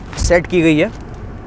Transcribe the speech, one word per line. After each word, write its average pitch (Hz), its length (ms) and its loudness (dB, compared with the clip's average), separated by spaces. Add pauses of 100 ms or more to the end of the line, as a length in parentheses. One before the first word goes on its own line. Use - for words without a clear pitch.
(200)
सेट 170 280 2
की 175 140 2
गई 160 160 4
है। 185 140 2 (560)